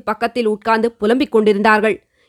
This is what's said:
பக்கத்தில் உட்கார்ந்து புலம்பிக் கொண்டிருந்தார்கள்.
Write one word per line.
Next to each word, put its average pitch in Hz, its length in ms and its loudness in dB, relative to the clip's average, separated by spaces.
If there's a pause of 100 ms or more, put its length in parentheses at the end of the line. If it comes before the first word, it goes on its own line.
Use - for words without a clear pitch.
பக்கத்தில் 233 420 -6
உட்கார்ந்து 220 460 -2
புலம்பிக் 240 400 -2
கொண்டிருந்தார்கள். 214 760 0 (220)